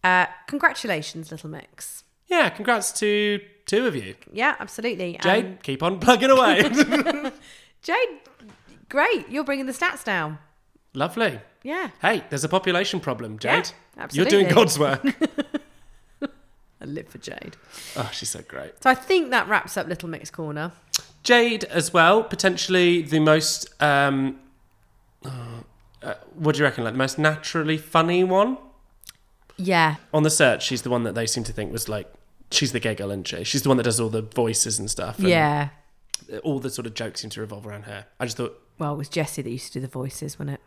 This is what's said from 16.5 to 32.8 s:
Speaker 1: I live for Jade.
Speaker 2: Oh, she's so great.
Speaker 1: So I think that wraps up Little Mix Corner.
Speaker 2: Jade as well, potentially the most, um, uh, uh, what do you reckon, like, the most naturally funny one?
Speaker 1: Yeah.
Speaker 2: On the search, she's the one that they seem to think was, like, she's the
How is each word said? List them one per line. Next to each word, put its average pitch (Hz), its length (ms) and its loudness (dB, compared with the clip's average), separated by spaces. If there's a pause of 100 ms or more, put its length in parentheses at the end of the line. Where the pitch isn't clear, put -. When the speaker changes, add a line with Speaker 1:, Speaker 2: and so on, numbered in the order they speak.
Speaker 1:
I - 60 -16
live 147 220 -12
for - 80 -20
Jade. - 400 -16 (400)
Speaker 2:
Oh, 110 160 -6
she's - 160 -8
so - 180 -10
great. - 360 -14
Speaker 1:
So 262 80 4
I 254 40 4
think 311 360 0
that 233 180 0
wraps 196 300 -2
up 170 100 -6
Little 175 180 -8
Mix 160 240 -12
Corner. 156 420 -8 (500)
Speaker 2:
Jade 233 420 4
as - 300 -2
well, 180 280 8
potentially 180 800 2
the 156 200 2
most, 156 500 4 (120)
um, 139 560 2 (840)
uh, 135 60 -10 (720)
uh, - 120 -8 (200)
what 156 200 2
do - 40 -2
you 147 80 4
reckon, 123 180 -2
like, 110 80 -4
the 127 60 -6
most 139 200 -2
naturally 156 600 0
funny 170 440 2
one? 196 360 2 (1000)
Speaker 1:
Yeah. 170 380 2 (180)
Speaker 2:
On 151 120 4
the 156 60 4
search, 135 320 4
she's 123 200 -4
the 123 80 -4
one 120 140 0
that 98 100 -4
they 113 120 -2
seem 117 180 -4
to 107 100 -8
think 101 180 -6
was, 110 160 -6
like, 104 240 -8 (380)
she's 123 220 0
the 117 80 -2